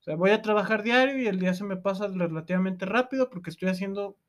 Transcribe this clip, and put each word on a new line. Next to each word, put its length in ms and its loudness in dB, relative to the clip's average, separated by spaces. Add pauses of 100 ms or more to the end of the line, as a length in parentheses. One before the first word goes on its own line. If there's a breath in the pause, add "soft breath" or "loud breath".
O 40 -20
sea, 120 -4
voy 140 4
a 120 4
trabajar 400 2
diario 360 2
y 80 0
el 140 0
día 140 2
se 100 -8
me 120 -4
pasa 320 -2
relativamente 800 -2
rápido 440 0
porque 200 -10
estoy 180 -4
haciendo 480 -4 (120)